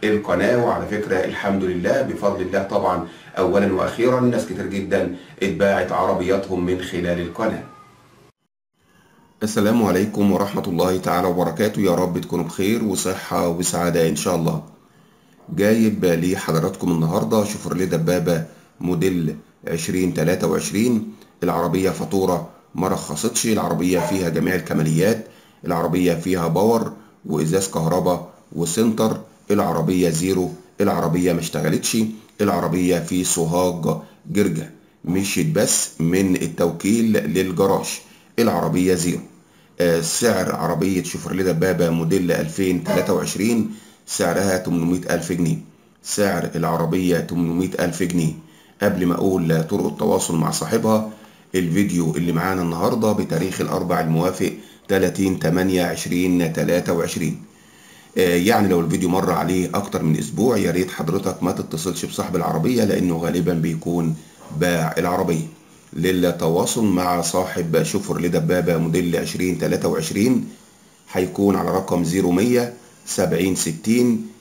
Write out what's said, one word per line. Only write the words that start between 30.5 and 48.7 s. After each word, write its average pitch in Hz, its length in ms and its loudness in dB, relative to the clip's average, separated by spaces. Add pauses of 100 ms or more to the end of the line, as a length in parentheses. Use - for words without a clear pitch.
العربية 90 520 2
ما 82 80 0
اشتغلتش، 80 560 -2 (440)
العربية 90 580 2
في 90 260 -2
سوهاج 85 720 0 (340)
جرجة، 90 400 0 (340)
مشيت 95 420 0
بس - 540 0
من 92 360 4
التوكيل 98 760 0
للجراج، 95 880 0 (380)
العربية 90 560 2
زيرو. 87 260 0 (600)
آه، 85 200 4
سعر 95 560 0
عربية 87 460 0
شيفروليه 92 420 -4
دبابة 87 460 2
موديل 85 420 2
ألفين 87 520 0
تلاتة 90 280 0
وعشرين 95 600 0 (320)
سعرها 92 520 0
تمنمية 87 420 -2 (100)
ألف 87 220 -2
جنيه، 85 240 0 (460)
سعر 87 520 -2
العربية 82 640 0
تمنمية 85 520 -2 (100)
ألف 85 220 -2
جنيه. 85 300 0 (500)